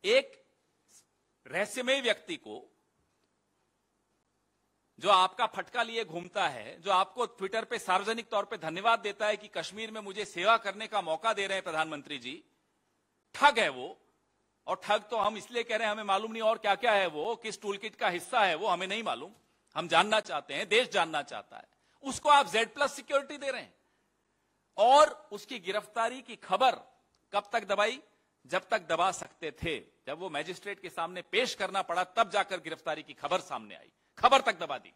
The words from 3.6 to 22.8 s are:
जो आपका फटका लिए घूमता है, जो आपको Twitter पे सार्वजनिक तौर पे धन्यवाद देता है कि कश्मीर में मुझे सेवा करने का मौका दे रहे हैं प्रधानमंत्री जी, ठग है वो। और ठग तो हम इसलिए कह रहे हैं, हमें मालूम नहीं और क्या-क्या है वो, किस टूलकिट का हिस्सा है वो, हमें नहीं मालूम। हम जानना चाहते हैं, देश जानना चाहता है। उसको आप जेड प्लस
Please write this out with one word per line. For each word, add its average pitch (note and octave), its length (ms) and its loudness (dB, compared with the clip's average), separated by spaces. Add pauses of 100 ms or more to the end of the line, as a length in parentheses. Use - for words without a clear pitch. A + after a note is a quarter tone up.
जो E3+ 100 -2
आपका F#3+ 380 4
फटका F#3+ 360 -6
लिए A3+ 220 -6
घूमता F3 420 -4
है, B2+ 340 -10
जो F#3+ 100 -2
आपको F#3+ 340 0
Twitter G#3 400 -6
पे A#3 140 -6
सार्वजनिक G3+ 500 -2
तौर G3+ 160 0
पे G#3+ 120 -10
धन्यवाद F#3 420 0
देता G#3 280 -4
है G#3+ 100 0
कि G#3 100 -18
कश्मीर G#3 440 -10
में A3 100 -10
मुझे G3+ 240 -8
सेवा G3+ 320 2
करने G#3 300 -6
का G#3+ 140 -2
मौका E3+ 320 -2
दे G3 140 -2
रहे F#3+ 80 -2
हैं F#3 80 -4
प्रधानमंत्री D#3 560 -4
जी, C3 240 -10 (920)
ठग C#4 260 6
है F3 100 4
वो। B2+ 300 -8 (680)
और F#3 160 -4
ठग G#3 160 2
तो A3+ 180 -6
हम G#3+ 200 -2
इसलिए A#3 260 -6
कह A3+ 140 -4
रहे A3+ 80 -2
हैं, G#3 60 0
हमें G#3+ 120 -6
मालूम G#3 280 -2
नहीं A3+ 100 -8
और A3 160 2
क्या-क्या G#3+ 340 2
है G3 160 4
वो, E3 280 -4
किस G#3+ 260 -12
टूलकिट G3+ 340 -8
का G#3+ 140 0
हिस्सा G3 360 2
है F3+ 100 2
वो, F#3+ 120 -4
हमें F#3 200 0
नहीं G#3+ 160 -4
मालूम। D#3 300 -6 (420)
हम E3+ 120 -4
जानना F#3+ 320 6
चाहते D3+ 340 -6
हैं, E3 160 -6
देश A3+ 180 4
जानना D#3+ 340 0
चाहता A2+ 360 -14
है। - 100 -20 (360)
उसको C#4 260 -2
आप C#4+ 180 8
जेड A3 260 0
प्लस C#4+ 200 0